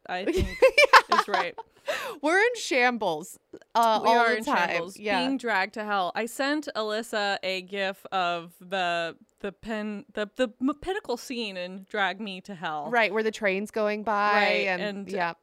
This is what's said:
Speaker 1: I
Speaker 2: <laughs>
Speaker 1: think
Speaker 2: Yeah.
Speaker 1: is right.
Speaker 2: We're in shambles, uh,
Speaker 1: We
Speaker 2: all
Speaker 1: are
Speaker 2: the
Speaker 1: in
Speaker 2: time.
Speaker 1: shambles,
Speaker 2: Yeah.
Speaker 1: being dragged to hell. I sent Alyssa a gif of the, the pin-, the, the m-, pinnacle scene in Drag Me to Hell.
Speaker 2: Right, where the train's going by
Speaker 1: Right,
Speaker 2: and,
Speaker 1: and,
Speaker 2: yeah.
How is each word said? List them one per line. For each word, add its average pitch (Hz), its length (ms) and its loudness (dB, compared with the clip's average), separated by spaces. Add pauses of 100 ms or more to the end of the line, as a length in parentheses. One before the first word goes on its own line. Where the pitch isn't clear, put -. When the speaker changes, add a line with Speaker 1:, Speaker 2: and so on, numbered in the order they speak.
Speaker 1:
I 180 160 -4
Speaker 2:
<laughs> 349 60 0
Speaker 1:
think 370 160 0 (600)
Speaker 2:
Yeah. 349 120 6
Speaker 1:
is - 60 -4
right. 381 280 -2 (680)
Speaker 2:
We're 330 180 4
in 480 160 2
shambles, 226 840 0 (360)
uh, 226 280 6
Speaker 1:
We 220 60 4
Speaker 2:
all 233 80 6
Speaker 1:
are 233 140 6
Speaker 2:
the 220 60 2
Speaker 1:
in 226 60 -6
Speaker 2:
time. 196 260 2
Speaker 1:
shambles, 170 300 -4
Speaker 2:
Yeah. 202 200 0
Speaker 1:
being 262 180 0
dragged 208 380 -2
to 214 100 -6
hell. 196 300 0
I 220 100 -2
sent 285 500 -2
Alyssa 214 680 -2
a 190 180 -2
gif 190 460 -6
of 175 520 -2
the, 175 560 -2 (240)
the 196 140 -8
pin-, 214 500 -8 (100)
the, 214 220 -4
the 254 140 0 (100)
m-, 269 220 0
pinnacle 381 340 -4
scene 233 400 -8
in 185 340 -10
Drag 190 300 -2
Me 196 220 -10
to 208 140 -14
Hell. 156 340 -6
Speaker 2:
Right, 220 240 4
where 220 100 0
the 220 80 0
train's 214 400 -2
going 208 320 -2
by 208 300 2
Speaker 1:
Right, 208 340 2
Speaker 2:
and, 180 140 -2
Speaker 1:
and, 202 280 -6
Speaker 2:
yeah. 175 340 -2